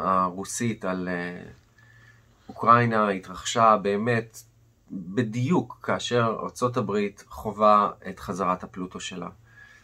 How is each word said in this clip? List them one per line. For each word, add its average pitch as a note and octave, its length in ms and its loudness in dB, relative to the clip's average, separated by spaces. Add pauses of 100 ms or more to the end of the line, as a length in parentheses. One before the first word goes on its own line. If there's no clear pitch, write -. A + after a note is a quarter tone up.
הרוסית F#2+ 840 -2
על, F#2 260 -4
אה, F2 400 -8 (1000)
אוקראינה A2+ 600 4
התרחשה G2+ 680 2
באמת G#2+ 600 0 (540)
בדיוק A2+ 920 -2
כאשר A2+ 600 0
ארצות B2 340 -4
הברית G#2 500 -2
חווה G#2 640 4 (180)
את F#2 100 -12
חזרת F#2 440 -2
הפלוטו F#2 360 -10
שלה. F2 300 -10 (540)